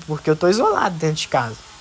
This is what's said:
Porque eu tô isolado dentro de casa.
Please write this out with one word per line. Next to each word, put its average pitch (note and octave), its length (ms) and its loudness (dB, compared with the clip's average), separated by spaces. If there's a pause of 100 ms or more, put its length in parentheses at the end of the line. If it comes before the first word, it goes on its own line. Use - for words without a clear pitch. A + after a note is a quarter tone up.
Porque D#3 240 -2
eu D#3 60 4
tô F3 120 2
isolado G#3+ 480 2
dentro D#3 200 -2
de - 120 -6
casa. A#2+ 280 -2 (240)